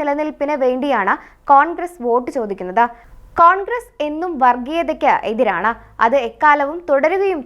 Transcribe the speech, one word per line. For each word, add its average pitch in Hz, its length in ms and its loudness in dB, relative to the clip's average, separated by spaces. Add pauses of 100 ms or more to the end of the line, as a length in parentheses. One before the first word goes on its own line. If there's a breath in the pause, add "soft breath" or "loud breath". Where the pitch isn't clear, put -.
നിലനിൽപ്പിന് 294 640 -4
വേണ്ടിയാണ് 254 500 0 (380 loud breath)
കോൺഗ്രസ് 339 540 2
വോട്ട് 240 320 0
ചോദിക്കുന്നത്. 196 480 -2 (540 loud breath)
കോൺഗ്രസ് 381 500 2 (160)
എന്നും 311 240 -6 (120)
വർഗീയതയ്ക്ക് 262 680 0 (180)
എതിരാണ്. 214 400 0 (340 soft breath)
അത് 233 120 2 (120)
എക്കാലവും 294 500 0 (100)
തുടരുകയും 330 580 0